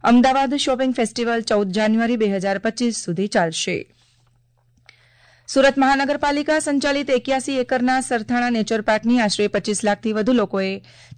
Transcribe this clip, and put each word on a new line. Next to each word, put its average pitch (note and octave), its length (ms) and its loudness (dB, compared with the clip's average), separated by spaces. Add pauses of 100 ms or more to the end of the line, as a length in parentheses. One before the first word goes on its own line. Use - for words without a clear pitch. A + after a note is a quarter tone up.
અમદાવાદ C4 520 4
શોપિંગ C4 380 -2
ફેસ્ટિવલ A#3 480 -2
ચૌદ G#3 300 0
જાન્યુઆરી A3 460 0
બે G#3+ 100 0
હજાર G3 300 -2
પચીસ A3+ 400 -2
સુધી F3+ 300 -4
ચાલશે. F3 640 -2 (1600)
સુરત C4+ 300 4
મહાનગરપાલિકા C#4+ 840 0
સંચાલિત C#4+ 500 -2
એક્યાસી C4 480 -2
એકરના B3+ 440 0
સરથાણા A#3+ 480 -2
નેચર A3 320 -2
પાર્કની A3+ 380 2
આશરે G#3 280 0
પચીસ G#3 360 -2
લાખથી G#3 300 0
વધુ G#3+ 200 0
લોકોએ G3 460 -2 (380)